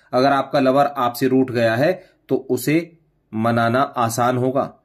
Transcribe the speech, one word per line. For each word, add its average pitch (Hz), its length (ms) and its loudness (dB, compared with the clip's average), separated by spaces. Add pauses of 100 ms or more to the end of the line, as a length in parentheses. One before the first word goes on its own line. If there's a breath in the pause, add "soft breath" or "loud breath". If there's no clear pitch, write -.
(120)
अगर 131 200 2
आपका 139 280 0
लवर 135 260 4
आपसे 127 420 -2
रूठ 127 220 2
गया 113 260 0
है, 165 340 -2 (180)
तो 135 80 0
उसे 147 600 -2 (360)
मनाना 117 460 0
आसान 120 560 0
होगा 127 380 -2 (100)